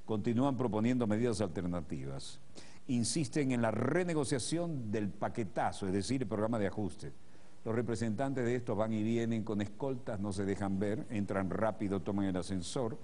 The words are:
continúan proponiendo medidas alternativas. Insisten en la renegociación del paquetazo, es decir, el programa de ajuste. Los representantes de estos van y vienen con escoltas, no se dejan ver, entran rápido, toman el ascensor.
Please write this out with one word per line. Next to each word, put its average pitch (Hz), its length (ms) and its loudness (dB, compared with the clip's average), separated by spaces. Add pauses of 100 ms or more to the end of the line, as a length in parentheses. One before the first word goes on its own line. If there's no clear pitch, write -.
continúan 117 520 2
proponiendo 120 500 2
medidas 107 340 2
alternativas. 85 1000 -4 (480)
Insisten 131 640 2
en 120 100 4
la 113 100 4
renegociación 156 1200 2
del 104 180 2
paquetazo, 110 800 -2
es 92 60 2
decir, 101 300 2
el 110 60 -2
programa 110 300 2
de 101 100 2
ajuste. 107 440 -4 (520)
Los 113 100 0
representantes 117 720 0
de 120 100 2
estos 120 220 0
van 110 160 2
y 107 100 2
vienen 113 400 2
con 101 180 -2
escoltas, 117 600 -4
no 101 120 -2
se 98 120 -2
dejan 98 340 0
ver, 101 320 0
entran 98 400 0
rápido, 98 520 0
toman 101 240 0
el 92 100 0
ascensor. 98 680 -2